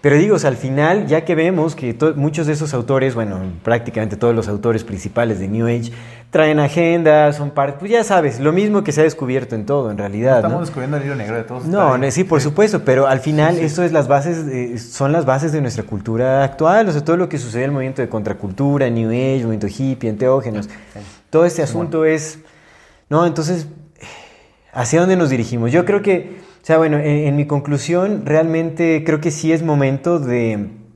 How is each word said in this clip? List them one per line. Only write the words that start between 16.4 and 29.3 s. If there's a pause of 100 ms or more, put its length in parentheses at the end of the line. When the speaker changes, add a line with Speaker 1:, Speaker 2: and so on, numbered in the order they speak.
Speaker 1:
actual,
o
sea,
todo
lo
que
sucede
en
el
movimiento
de
contracultura,
New
Age,
movimiento
hippie,
enteógenos,
Speaker 2:
Sí. (300)
Speaker 1:
todo
este
Speaker 2:
Simón.
Speaker 1:
asunto
es, (680)
¿no?
Entonces, (1080)
¿hacia
dónde
nos
dirigimos?
Yo
creo
que... (220)
o
sea,
bueno,
en, (220)
en
mi
conclusión,
realmente
creo
que